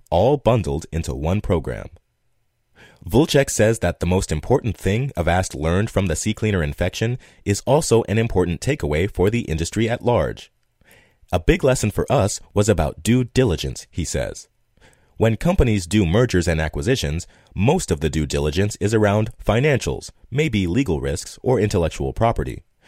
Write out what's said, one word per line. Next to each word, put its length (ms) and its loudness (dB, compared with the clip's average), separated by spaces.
all 260 4
bundled 540 0
into 240 -4
one 260 -2
program. 480 -2
Volchek 400 4
says 300 2
that 220 -2
the 60 0
most 240 0
important 460 0
thing 400 -2
Avast 380 0
learned 340 0
from 180 0
the 80 0
CCleaner 480 -2
infection 560 -2
is 180 0
also 380 4
an 160 0
important 420 0
takeaway 500 -2
for 200 2
the 120 0
industry 460 -2
at 160 -4
large. 480 0
"A 80 0
big 240 2
lesson 260 2
for 220 -4
us 280 0
was 160 2
about 340 0
due 220 2
diligence," 680 -2
he 140 -6
says. 440 -6
"When 220 2
companies 480 2
do 180 4
mergers 420 2
and 140 0
acquisitions, 680 -4
most 360 0
of 100 0
the 100 0
due 160 0
diligence 540 -2
is 120 0
around 380 2
financials, 680 -2
maybe 360 0
legal 340 0
risks 420 -6
or 160 2
intellectual 540 0
property. 520 -2